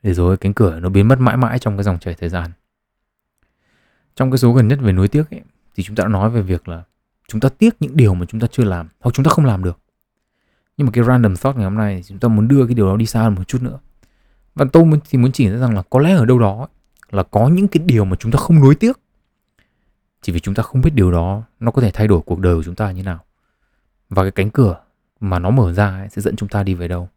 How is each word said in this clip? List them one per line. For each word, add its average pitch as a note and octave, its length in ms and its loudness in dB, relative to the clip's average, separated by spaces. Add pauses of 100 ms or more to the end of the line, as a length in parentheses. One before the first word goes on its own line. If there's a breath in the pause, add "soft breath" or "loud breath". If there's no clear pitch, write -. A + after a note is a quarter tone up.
Để F#2+ 120 -2
rồi F2+ 220 0
cánh G2 180 -4
cửa E2 260 0
nó F2+ 80 -6
biến G2 200 2
mất B2+ 120 2
mãi A#2+ 160 0
mãi B2 220 -2
trong G#2 180 -4
cái G2 80 -6
dòng F#2 140 -2
chảy E2+ 160 -10
thời E2+ 140 -8
gian. E2+ 220 -6 (1600)
Trong C3 160 -2
cái B2+ 80 0
số A#2+ 140 4
gần A#2+ 160 4
nhất C#3 140 0
về G#2 100 2
nuối F#2 160 2
tiếc D3+ 220 -2
ấy, - 100 -16 (340)
thì G2+ 80 -8
chúng G2+ 140 -8
ta F2+ 80 0
đã G2 40 -2
nói G#2 220 0
về A#2 120 -2
việc F2+ 260 -4
là E2+ 140 -12 (460)
chúng A2 120 -6
ta C3+ 80 2
tiếc A3+ 320 2
những C#3+ 160 -4
điều A2 180 4
mà F2 120 -6
chúng A2+ 140 -8
ta A#2 100 -2
chưa B2 140 0
làm F2 240 -4 (120)
hoặc B2 140 -2
chúng C3+ 100 -2
ta D#3 60 2
không D#3+ 140 2
làm G2 200 0
được. F2 140 -6 (1000)
Nhưng D3 100 0
mà A#2 80 2
cái A#2+ 100 2
random A#2 320 2
thought C3+ 200 -2
ngày G#2+ 80 -2
hôm F#2+ 100 -4
nay, G2+ 320 -4
chúng G2 120 -18
ta A#2+ 100 0
muốn A2 200 2
đưa C3+ 180 4
cái A#2+ 80 -2
điều G#2+ 120 2
đó F#2+ 100 0
đi A2+ 100 0
xa A2+ 160 -2
hơn A2 120 2
một F#2 140 -6
chút B2+ 140 -4
nữa. B2 160 -8 (760)
Và C#3+ 180 0
tôi E3 120 6
muốn, D#3 160 4 (100)
thì C3+ 80 2
muốn B2+ 140 2
chỉ A#2 180 0
ra G#2 60 -4
rằng B2 180 0
là F#2+ 160 -2
có B2+ 100 2
lẽ E3 120 2
ở D3+ 120 4
đâu B2+ 140 4
đó G#2 200 0
ấy, C3 100 -12 (420)
là G2 120 -2
có G#2+ 260 0
những F#3 200 2
cái D#3+ 180 0
điều A#2 180 2
mà F#2 120 -2
chúng A2+ 160 -6
ta C#3 60 2
không D#3+ 220 4
nuối C#3 140 8
tiếc, A#3 240 0 (1200)
chỉ F2+ 100 -6
vì E2+ 80 -2
chúng G2 140 -6
ta A2+ 80 -2
không - 180 -2
biết D#3 140 4
điều F#2 180 2
đó F2+ 300 -2 (180)
nó A#2 100 -2
có C3 120 0
thể G#2 80 2
thay G#2+ 180 -2
đổi F#2 180 2
cuộc - 120 -6
đời F2+ 180 2
của D#2+ 60 -4
chúng F2 120 -10
ta G2+ 180 -6
như F#2 100 -10
nào. F2+ 160 -8 (920)
Và F#2+ 140 0
cái F#2+ 80 0
cánh G2 200 -2
cửa G#2+ 300 2 (400)
mà F#2 180 -2
nó F2+ 120 -2
mở A2+ 220 2
ra G2+ 140 0
ấy, F#2+ 220 -8
sẽ - 140 -10
dẫn - 140 -4
chúng G2+ 120 -8
ta G2+ 140 -4
đi F#2+ 120 -2
về F2 140 -8
đâu. F2 280 -6